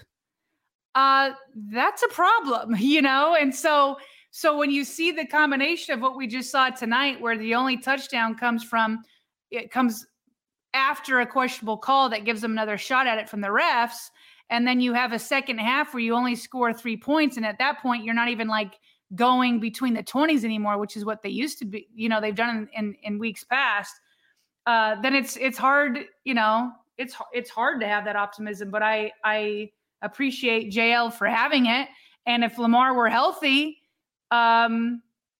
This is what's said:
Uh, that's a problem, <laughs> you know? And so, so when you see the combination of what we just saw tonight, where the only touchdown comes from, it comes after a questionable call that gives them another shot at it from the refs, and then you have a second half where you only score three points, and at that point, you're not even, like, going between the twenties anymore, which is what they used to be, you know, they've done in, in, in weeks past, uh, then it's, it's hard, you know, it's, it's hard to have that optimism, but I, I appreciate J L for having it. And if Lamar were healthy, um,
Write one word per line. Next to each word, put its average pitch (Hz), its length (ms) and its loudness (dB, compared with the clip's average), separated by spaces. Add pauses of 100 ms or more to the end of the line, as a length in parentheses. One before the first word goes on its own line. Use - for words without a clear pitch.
(960)
Uh, 269 360 4 (240)
that's 233 480 -2
a 466 60 4
problem, 285 680 2
<laughs> 185 40 0
you 285 220 4
know? 285 380 4
And 269 160 2
so, 277 420 4 (340)
so 302 260 2
when 294 140 2
you 277 120 0
see 330 280 -2
the 311 140 -4
combination 302 680 0
of 233 80 -6
what 262 160 0
we 262 100 -6
just 254 240 -6
saw 262 180 2
tonight, 254 520 -2
where 233 160 -2
the 220 180 -2
only 254 220 0
touchdown 254 580 -2
comes 233 280 -2
from, 226 400 -2 (480)
it 233 200 -10
comes 240 340 0 (720)
after 269 440 0
a 247 60 2
questionable 254 520 -2
call 269 320 2
that 214 160 -4
gives 220 160 -2
them 226 100 -2
another 214 260 -2
shot 262 280 0
at 226 140 0
it 214 100 -8
from 208 120 -6
the 202 60 -4
refs, 240 600 0 (400)
and 240 160 0
then 247 140 2
you 247 140 2
have 240 200 0
a 220 60 -4
second 262 400 -4
half 277 340 -2
where 247 80 -4
you 226 140 0
only 247 200 0
score 240 380 -2
three 226 240 -6
points, 294 400 0
and 220 80 -4
at 208 140 -6
that 269 200 0
point, 240 240 -2
you're 226 120 -2
not 240 140 0
even, 226 180 -4
like, 214 320 -4 (340)
going 247 460 4
between 233 340 -2
the 214 80 -2
twenties 285 420 2
anymore, 208 360 -2
which 208 180 -6
is 208 80 -8
what 214 160 -6
they 196 80 -8
used 240 300 -6
to 247 60 -10
be, 202 280 -10
you 226 160 -4
know, 220 100 2
they've 214 140 -2
done 226 400 -2
in, 214 120 -4
in, 202 180 -6
in 208 160 -6
weeks 220 240 -6
past, 233 500 -2 (720)
uh, 220 360 2
then 262 120 0
it's, 269 240 0
it's 254 220 -4
hard, 277 400 2 (240)
you 269 100 -4
know, 226 380 2 (260)
it's, 254 180 -10 (160)
it's 240 200 -6
hard 262 300 0
to 208 60 -2
have 208 180 0
that 208 100 -4
optimism, 202 560 -6
but 214 100 -2
I, 214 300 0 (120)
I 214 460 -2 (320)
appreciate 226 720 -2
J 233 220 2
L 240 180 0
for 208 160 -2
having 247 400 2
it. 254 200 0 (380)
And 240 180 0
if 226 140 -2
Lamar 240 380 4
were 240 140 4
healthy, 294 680 0 (540)
um, 233 720 2 (360)